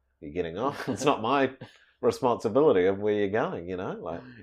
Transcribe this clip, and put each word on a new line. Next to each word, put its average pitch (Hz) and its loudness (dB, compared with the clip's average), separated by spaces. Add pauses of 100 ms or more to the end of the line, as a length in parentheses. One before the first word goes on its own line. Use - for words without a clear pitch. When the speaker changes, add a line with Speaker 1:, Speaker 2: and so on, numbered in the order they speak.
(200)
Speaker 1:
you're 73 -14
getting 85 -4
off. 135 -4
It's 120 -4
not 139 2
my 131 2 (240)
Speaker 2:
<laughs> - -20
Speaker 1:
responsibility 120 4
of 98 2
where 104 2
you're 104 2
going," 110 -2
you 92 -6
know? 104 -6
Like, 85 -8 (220)